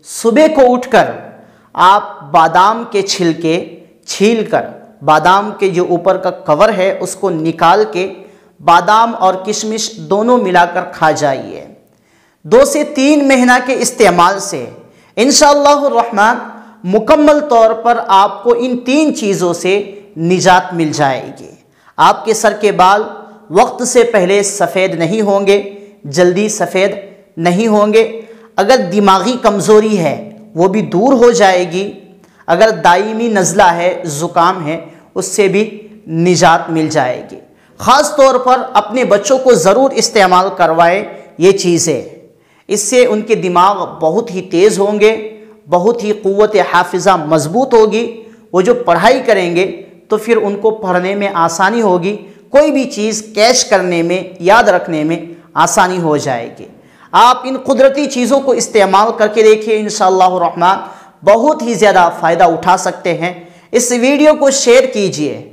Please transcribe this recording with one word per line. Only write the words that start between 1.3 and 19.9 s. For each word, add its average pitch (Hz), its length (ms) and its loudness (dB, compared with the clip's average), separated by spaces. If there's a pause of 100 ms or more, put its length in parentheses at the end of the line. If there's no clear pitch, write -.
आप 180 580 0
बादाम 180 520 2
के 202 180 -4
छिलके 165 540 -2 (520)
छीलकर, 208 540 0 (400)
बादाम 180 500 2
के 196 180 -2
जो 175 160 -2
ऊपर 175 320 -2
का 180 120 -4 (160)
कवर 170 260 2
है 185 240 -2
उसको - 340 -6
निकाल 170 560 0
के 185 180 -6 (560)
बादाम 208 560 2
और 185 300 0
किशमिश 220 440 -6 (100)
दोनों 214 380 0
मिलाकर 180 520 0
खा 160 220 0
जाइए। 117 540 -6 (760)
दो 226 220 4
से 294 260 -4
तीन 285 360 2
महीना 247 320 2
के 254 140 -4
इस्तेमाल 190 640 2
से 151 220 -10 (540)
इंशाअल्लाह 285 720 2
रहमान 233 540 0 (440)
मुकम्मल 294 640 2
तौर 226 240 2 (120)
पर 233 140 2
आपको 208 580 0
इन 247 260 -4
तीन 294 320 0
चीज़ों 180 400 -2
से 185 200 -2 (440)